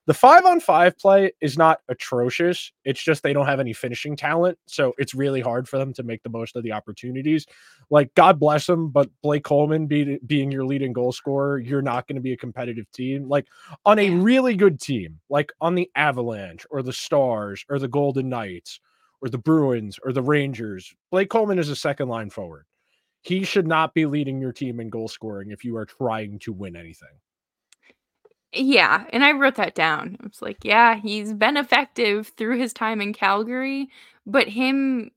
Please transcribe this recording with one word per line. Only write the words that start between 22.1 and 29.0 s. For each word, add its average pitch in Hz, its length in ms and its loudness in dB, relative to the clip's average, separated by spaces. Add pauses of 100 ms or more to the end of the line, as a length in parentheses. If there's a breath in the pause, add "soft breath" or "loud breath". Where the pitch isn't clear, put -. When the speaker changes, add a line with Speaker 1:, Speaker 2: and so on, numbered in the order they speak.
Speaker 1:
forward. 82 340 -14 (560)
He 190 240 -4
should 185 220 0
not 160 260 0
be 160 140 0
leading 139 340 -4
your 131 120 -6
team 120 280 -8
in 113 80 -10
goal 113 200 -8
scoring 104 420 -12
if 104 160 -14
you 117 100 -6
are 110 80 -6
trying 110 540 -6
to 113 160 -10
win 92 220 -12
anything. - 420 -20 (1400 soft breath)
Speaker 2:
Yeah, 220 560 2